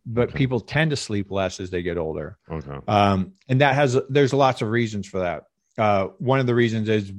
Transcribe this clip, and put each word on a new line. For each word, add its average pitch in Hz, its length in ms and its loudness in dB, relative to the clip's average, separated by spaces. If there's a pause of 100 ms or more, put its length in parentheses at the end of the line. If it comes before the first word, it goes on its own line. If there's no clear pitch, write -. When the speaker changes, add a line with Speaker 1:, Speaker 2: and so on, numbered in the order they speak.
Speaker 1:
but 120 240 -2
Speaker 2:
Okay. - 80 -8
Speaker 1:
people 127 220 0
tend 156 320 -2
to 139 40 -2
sleep 101 360 -4
less 95 280 -4
as 90 120 -8
they 90 100 -2
get 85 160 -4
older. 78 400 -6 (140)
Speaker 2:
Okay. 71 260 -10 (100)
Speaker 1:
Um, 101 460 4 (160)
and 131 120 2
that 139 120 4
has, 135 240 2 (120)
there's 135 220 2
lots 135 300 2
of 110 80 -2
reasons 107 380 -2
for 95 140 -6
that. 85 240 -4 (320)
Uh, 101 400 2
one 131 220 2
of 127 80 0
the 120 60 2
reasons 113 360 2
is 101 300 0